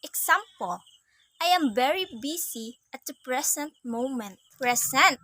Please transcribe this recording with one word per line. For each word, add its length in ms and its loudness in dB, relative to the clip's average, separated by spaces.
Example, 760 -2
I 60 -4
am 260 4
very 320 2
busy 580 -8
at 140 -16
the 160 -10
present 500 -2
moment. 540 -4
Present 640 4